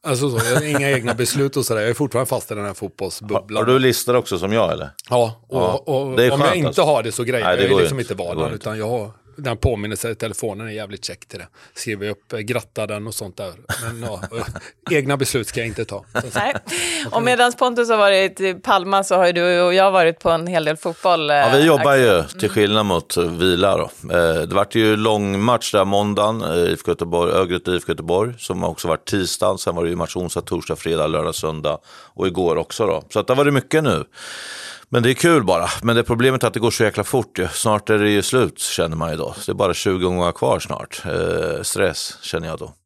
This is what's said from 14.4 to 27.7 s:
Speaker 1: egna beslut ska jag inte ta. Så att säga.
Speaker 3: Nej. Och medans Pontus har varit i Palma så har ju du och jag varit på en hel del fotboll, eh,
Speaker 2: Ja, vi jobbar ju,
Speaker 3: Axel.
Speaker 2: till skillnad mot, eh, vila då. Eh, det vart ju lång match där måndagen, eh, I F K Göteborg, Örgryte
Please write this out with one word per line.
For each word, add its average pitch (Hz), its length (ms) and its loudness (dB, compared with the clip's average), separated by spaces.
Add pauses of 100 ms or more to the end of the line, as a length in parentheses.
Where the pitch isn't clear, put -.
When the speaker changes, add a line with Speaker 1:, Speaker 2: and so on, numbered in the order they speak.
Speaker 1:
egna 139 200 2
beslut 131 320 -2
ska 123 120 -6
jag 117 60 -4
inte 113 180 -6
ta. 101 280 -10
Så 120 60 -2
att 120 140 -6
säga. 202 120 -2
Speaker 3:
Nej. 330 680 -4
Och 226 100 0
medans 240 340 4
Pontus 240 340 0
har 226 60 4
varit 196 440 4
i 190 140 0
Palma 196 500 0
så 190 100 0
har 180 120 6
ju 180 60 4
du 175 280 2
och 180 140 4
jag 190 180 6
varit 165 260 4
på 170 120 0
en 165 160 0
hel 170 180 0
del 151 120 -2
fotboll, 165 540 0
eh, 147 60 6
Speaker 2:
Ja, 135 160 6
vi 143 140 8
jobbar 143 280 6
ju, 113 260 6
Speaker 3:
Axel. 78 200 -8
Speaker 2:
till 104 80 0
skillnad 104 380 2
mot, 87 300 0
eh, 87 80 2
vila 87 520 2
då. 78 140 -2 (240)
Eh, 85 200 4
det 85 200 -2
vart 98 200 0
ju 107 220 4
lång 104 440 0
match 117 320 0
där 98 120 4
måndagen, 104 580 0
eh, 82 140 -2
I 87 160 2
F 82 120 -4
K 87 60 -2
Göteborg, 85 420 0
Örgryte 90 380 0